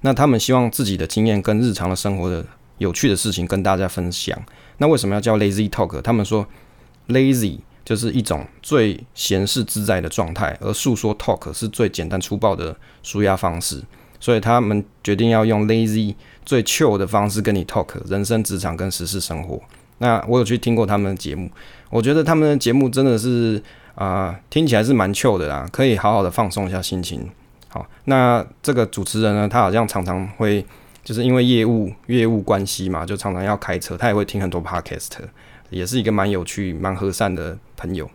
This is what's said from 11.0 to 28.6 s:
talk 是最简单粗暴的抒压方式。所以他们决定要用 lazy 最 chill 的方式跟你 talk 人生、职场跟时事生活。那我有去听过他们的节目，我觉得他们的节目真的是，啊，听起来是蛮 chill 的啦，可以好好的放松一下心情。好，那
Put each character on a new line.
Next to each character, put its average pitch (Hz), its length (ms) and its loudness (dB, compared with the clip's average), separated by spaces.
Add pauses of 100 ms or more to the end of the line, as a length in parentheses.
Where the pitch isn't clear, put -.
talk 90 340 -2
是 110 160 -6
最 107 200 0
简 80 200 -6
单 92 120 -2
粗 - 160 -6
暴 101 180 0
的 82 220 -8 (280)
抒 101 200 -2
压 95 120 2
方 85 240 -2
式。 67 220 -8 (380)
所 123 140 2
以 110 60 2
他 117 180 4
们 104 240 2 (200)
决 101 120 2
定 113 140 2
要 113 160 4
用 107 240 2
lazy 110 460 2 (320)
最 123 160 2
chill 113 340 2
的 95 100 0
方 104 220 2
式 104 140 -2
跟 104 120 2
你 92 120 0
talk - 220 -2 (200)
人 98 160 -2
生、 113 180 0
职 101 160 -2
场 82 160 -4
跟 92 160 -4
时 87 160 -6
事 98 140 -4
生 80 220 -6
活。 78 180 -8 (380)
那 117 280 2
我 120 120 4
有 120 60 4
去 117 120 0
听 117 180 0
过 110 120 4
他 104 100 0
们 98 180 0
的 - 20 -8
节 73 200 -8
目， 90 140 -8 (400)
我 113 100 2
觉 131 140 2
得 156 100 4
他 160 100 2
们 156 140 4
的 147 80 4
节 117 160 0
目 135 160 4
真 131 160 2
的 120 140 4
是， 113 440 0 (320)
啊， 95 400 -4 (140)
听 160 180 2
起 123 80 4
来 107 80 4
是 131 120 4
蛮 101 180 2
chill 107 240 2
的 82 100 -2
啦， 71 240 -6
可 - 140 0
以 117 140 4
好 104 160 4
好 101 80 4
的 90 80 0
放 101 200 0
松 98 160 -4
一 90 60 -4
下 95 80 -4
心 92 220 -4
情。 85 260 -8 (400)
好， - 180 -12 (200)
那 123 360 4 (200)